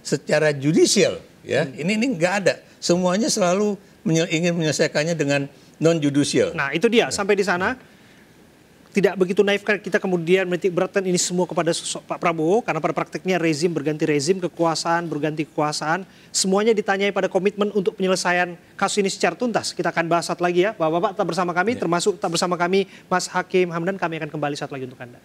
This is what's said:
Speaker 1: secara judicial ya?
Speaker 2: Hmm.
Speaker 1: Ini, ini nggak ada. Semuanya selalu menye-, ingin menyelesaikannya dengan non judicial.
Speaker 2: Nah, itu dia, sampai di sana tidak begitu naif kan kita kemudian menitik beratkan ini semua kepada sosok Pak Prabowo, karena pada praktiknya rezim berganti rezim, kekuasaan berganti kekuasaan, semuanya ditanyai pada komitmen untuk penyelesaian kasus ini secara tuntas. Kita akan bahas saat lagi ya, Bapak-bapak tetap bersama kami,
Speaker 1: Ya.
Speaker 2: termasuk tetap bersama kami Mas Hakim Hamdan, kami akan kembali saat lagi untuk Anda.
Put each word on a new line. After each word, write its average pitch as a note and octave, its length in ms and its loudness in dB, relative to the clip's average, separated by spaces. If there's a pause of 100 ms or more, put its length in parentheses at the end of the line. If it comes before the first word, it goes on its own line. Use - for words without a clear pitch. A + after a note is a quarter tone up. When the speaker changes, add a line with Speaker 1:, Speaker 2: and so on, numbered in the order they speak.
Speaker 1:
secara D#3 500 0
judicial D3 680 2 (240)
ya? C3+ 240 0
Speaker 2:
Hmm. C3+ 100 -12
Speaker 1:
Ini, E3+ 160 -2
ini A3 140 0 (100)
nggak F3 240 0
ada. D#3 140 2 (260)
Semuanya F#3 480 2
selalu G3+ 480 0 (260)
menye-, E3 240 2
ingin E3+ 280 0
menyelesaikannya D#3 600 0
dengan C#3+ 300 0 (320)
non E3 220 2
judicial. C#3+ 540 2
Speaker 2:
Nah, C#3 200 -4
itu E3+ 160 2
dia, G#3 220 4
sampai G3+ 260 0
di G3 60 2
sana F#3+ 340 0 (1120)
tidak F#3 240 2
begitu F#3+ 320 2
naif G3+ 160 0
kan G#3 160 0
kita F#3+ 240 -2
kemudian F3+ 480 2
menitik F3+ 240 -2
beratkan F#3 320 0
ini F3+ 80 2
semua F3+ 320 0
kepada E3 240 -2
sosok - 340 -6
Pak D#3 140 -8
Prabowo, E3 400 0
karena D#3+ 240 -4
pada E3 80 0
praktiknya F3 480 -2
rezim D#3+ 320 0
berganti D3+ 320 -2
rezim, D#3 380 0
kekuasaan E3+ 680 0
berganti D#3 400 -4
kekuasaan, D#3 560 -2 (300)
semuanya G3+ 420 2
ditanyai G3+ 380 0
pada F#3+ 160 0
komitmen G3 420 0
untuk G3+ 240 0
penyelesaian F3+ 640 0 (160)
kasus G3 240 -2
ini G3 80 2
secara F#3 320 0
tuntas. G3+ 320 -2
Kita E3+ 240 -4
akan E3+ 160 0
bahas E3+ 160 2
saat E3+ 160 -4
lagi F3 240 2
ya, A3 80 -2
Bapak-bapak F3 400 0
tetap G3 140 -2
bersama F3 240 -2
kami, F#3+ 240 0
Speaker 1:
Ya. G#3+ 100 -4
Speaker 2:
termasuk F3 320 0
tetap F3+ 140 -4
bersama F3 240 0
kami F#3 320 0 (180)
Mas F3+ 220 -2
Hakim F3+ 420 0
Hamdan, E3+ 240 -4
kami E3+ 240 -4
akan D#3 140 -8
kembali D3 240 -4
saat D3 160 -10
lagi C3 160 -10
untuk B2 100 -18
Anda. B2 260 -18